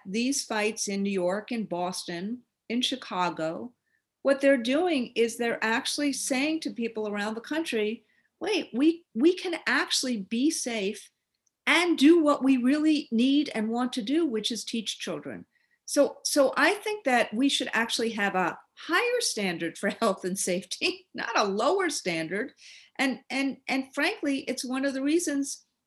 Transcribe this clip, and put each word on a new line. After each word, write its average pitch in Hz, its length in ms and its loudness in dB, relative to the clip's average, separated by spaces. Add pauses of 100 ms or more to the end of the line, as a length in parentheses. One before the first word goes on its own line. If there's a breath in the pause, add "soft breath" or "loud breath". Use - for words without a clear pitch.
these 233 400 -2
fights 214 420 -2
in 196 160 -2
New 202 80 0
York 190 400 -2
and 226 160 -4
Boston, 180 720 -6 (300)
in 240 120 -2
Chicago, 180 920 -4 (480)
what 277 200 2
they're 277 160 6
doing 269 580 0
is 226 220 2
they're 233 260 -2
actually 262 500 0
saying 285 480 -2
to 269 100 -6
people 220 360 -4
around 208 280 -4
the 226 60 -10
country, 233 640 -2 (360)
"Wait, 392 340 -2
we, 311 300 2 (100)
we 302 200 4
can 349 220 -4 (120)
actually 254 500 0
be 226 320 0
safe 226 600 -4 (560)
and 320 320 4
do 330 240 8
what 294 220 2
we 269 140 6
really 294 540 2
need 269 420 4
and 220 160 -2
want 247 240 -2
to 254 80 -4
do, 285 240 0
which 220 260 -2
is 220 120 -6
teach - 360 -6
children." 143 460 -8 (400)
So, - 380 2
so 269 320 4
I 330 200 4
think 427 300 -6
that 247 280 2
we 262 160 2
should 262 240 -2
actually 226 380 -2
have 202 240 -2
a 180 220 0 (180)
higher 466 460 0
standard 170 560 -2
for 196 120 -2
<laughs> 196 120 -6
health 196 220 0
and 185 140 -4
safety, 190 760 -4
not - 240 -4
a 240 60 4
lower 277 460 2
standard. 180 640 -4 (440 loud breath)
And, 262 220 0 (100)
and, 269 280 -2 (100)
and 262 180 -2 (100)
frankly, 285 440 -2
it's - 260 -6
one 262 200 -2
of 277 80 -2
the 262 80 -4
reasons 285 640 -2 (220)